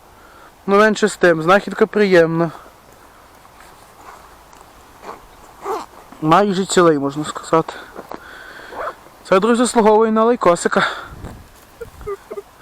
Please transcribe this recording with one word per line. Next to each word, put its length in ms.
Ну, 100
менше 300
з 100
тим, 260
знахідка 420
приємна. 640
Майже 440
цілий, 340
можна 260
сказати. 480
Це, 100
друзі, 180
заслуговує 540
на 120
лайкосика. 640